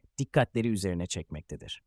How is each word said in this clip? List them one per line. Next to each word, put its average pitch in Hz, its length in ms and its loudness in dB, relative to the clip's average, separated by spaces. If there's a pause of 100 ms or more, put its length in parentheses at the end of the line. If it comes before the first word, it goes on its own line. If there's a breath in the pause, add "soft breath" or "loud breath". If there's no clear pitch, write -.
(180)
dikkatleri 120 500 2
üzerine 92 380 0
çekmektedir. - 800 -10